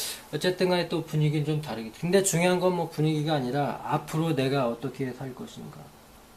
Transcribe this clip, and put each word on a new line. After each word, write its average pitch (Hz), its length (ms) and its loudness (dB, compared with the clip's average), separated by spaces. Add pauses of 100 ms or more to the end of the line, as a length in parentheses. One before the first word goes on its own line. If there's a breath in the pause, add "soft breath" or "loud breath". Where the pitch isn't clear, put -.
(340 loud breath)
어쨌든 180 360 2
간에 175 180 2
또 165 160 -2
분위기는 151 420 2
좀 151 160 0
다르겠죠. 110 380 -8
근데 185 240 4
중요한 180 380 2
건 180 140 4
뭐 165 140 -2
분위기가 151 440 2
아니라 135 500 0
앞으로 156 520 0
내가 131 340 2
어떻게 127 420 -4
살 127 240 -10
것인가, 117 440 -14 (580)